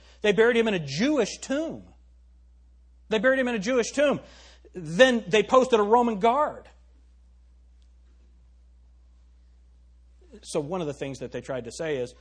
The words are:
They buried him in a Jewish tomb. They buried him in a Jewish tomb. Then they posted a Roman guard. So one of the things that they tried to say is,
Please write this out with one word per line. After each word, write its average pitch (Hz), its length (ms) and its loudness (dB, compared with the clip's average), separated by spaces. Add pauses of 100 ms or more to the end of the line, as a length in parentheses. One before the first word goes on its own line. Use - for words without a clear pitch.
(200)
They 208 120 2
buried 233 260 4
him 226 100 2
in 208 60 0
a 180 40 0
Jewish 190 600 -2
tomb. 269 460 -6 (1200)
They 220 100 0
buried 262 200 2
him 254 100 0
in 240 60 -4
a 226 60 -4
Jewish 233 320 -2
tomb. 269 280 0 (540)
Then 202 520 2
they 208 160 2
posted 247 380 4
a - 20 4
Roman 226 360 2
guard. 240 500 0 (3750)
So - 180 -6
one 170 220 -6
of 156 40 -6
the 143 60 -6
things 135 280 -10
that 123 120 -12
they 127 80 -10
tried 127 240 -8
to 151 80 -14
say 156 240 -6
is, 123 240 -6